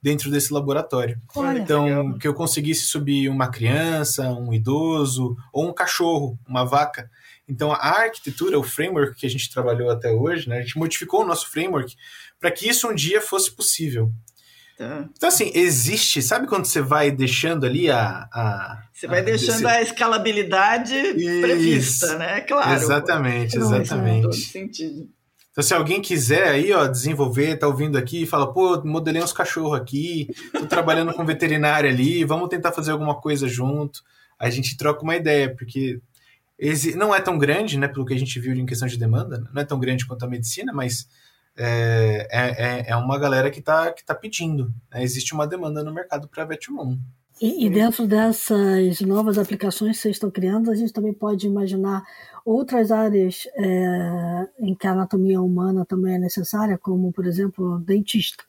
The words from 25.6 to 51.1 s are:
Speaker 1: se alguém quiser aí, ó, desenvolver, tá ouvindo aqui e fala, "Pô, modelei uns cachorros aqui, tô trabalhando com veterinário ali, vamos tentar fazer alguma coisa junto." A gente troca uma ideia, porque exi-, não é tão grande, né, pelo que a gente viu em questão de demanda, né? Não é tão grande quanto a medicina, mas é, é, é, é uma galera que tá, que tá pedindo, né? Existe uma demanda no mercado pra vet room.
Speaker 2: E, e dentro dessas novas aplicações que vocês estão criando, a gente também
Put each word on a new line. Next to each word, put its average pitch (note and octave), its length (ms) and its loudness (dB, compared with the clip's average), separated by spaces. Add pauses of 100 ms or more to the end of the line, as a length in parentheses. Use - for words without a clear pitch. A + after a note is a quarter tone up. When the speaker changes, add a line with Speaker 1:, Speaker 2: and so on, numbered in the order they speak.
Speaker 1:
se - 120 2
alguém E3+ 280 0
quiser D#3+ 460 2
aí, D3+ 240 4
ó, D#3+ 160 4
desenvolver, C#3 680 0
tá D3 100 2
ouvindo C#3 300 0
aqui D#3+ 260 -2
e - 20 -2
fala, C#3+ 280 0
"Pô, F3+ 320 2
modelei D#3+ 360 0
uns E3+ 120 -2
cachorros D#3 440 -2
aqui, C#3+ 520 -4 (240)
tô - 120 -4
trabalhando E3 480 2
com E3+ 120 -4
veterinário D3+ 640 2
ali, D3 340 2
vamos D#3+ 240 0
tentar F3 240 -2
fazer D#3 200 -2
alguma D3 280 -2
coisa C#3 300 -2
junto." C#3 520 -2 (380)
A A#2+ 100 0
gente B2+ 280 -4
troca D3+ 260 -2
uma D#3+ 140 -2
ideia, D3 360 2
porque B2+ 460 -6 (580)
exi-, D3+ 380 -2
não G#3 180 2
é F#3+ 60 4
tão F#3 180 0
grande, D3 400 2
né, C#3 120 0
pelo C3+ 160 -6
que C3+ 80 -2
a B2+ 40 0
gente C3 220 -4
viu B2+ 140 -4
em B2+ 120 -2
questão B2 220 -4
de A#2+ 100 -4
demanda, A#2 420 0
né? A#2 140 -10
Não C#3+ 80 -2
é D3 40 -2
tão C#3+ 120 -4
grande B2+ 280 -2
quanto B2 180 -10
a B2+ 60 -6
medicina, B2 420 -6
mas B2 340 -4 (520)
é, A2+ 720 2
é, A#2+ 80 0
é, B2 520 -2
é A#2 40 0
uma B2+ 240 0
galera C3+ 320 2
que D3 80 -14
tá, D#3+ 320 2
que - 140 -16
tá D3+ 100 -4
pedindo, D#3 560 -4 (180)
né? B2 140 -6
Existe B2+ 300 -4
uma D3+ 120 0
demanda D3+ 380 -6
no D#3 100 -8
mercado D3+ 360 -8
pra D#3+ 160 -8
vet D#3 260 -12
room. C3+ 260 -4 (440)
Speaker 2:
E, B3 240 0
e G3+ 40 4
dentro A3+ 380 2
dessas G3+ 920 2
novas G3+ 360 2
aplicações G3+ 600 -2
que - 60 -10
vocês G#3 120 0
estão G3+ 140 -2
criando, G3+ 420 0
a G#3+ 40 2
gente A3+ 160 0
também G#3+ 220 -2